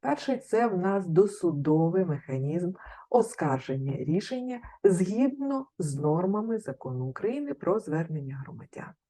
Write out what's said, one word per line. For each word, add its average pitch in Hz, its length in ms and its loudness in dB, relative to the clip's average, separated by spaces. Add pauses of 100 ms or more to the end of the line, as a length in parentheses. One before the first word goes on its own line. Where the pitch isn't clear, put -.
Перший — 269 380 0
це 233 280 2
в 196 120 2
нас 190 280 2
досудовий 165 960 4
механізм 147 680 -2 (380)
оскарження 139 880 0
рішення 240 640 -2 (240)
згідно 262 840 2 (120)
з 147 180 -4
нормами 190 640 0
Закону 131 460 -6
України 269 500 -4
про 220 260 0
звернення 156 560 -4
громадян. - 560 -14 (180)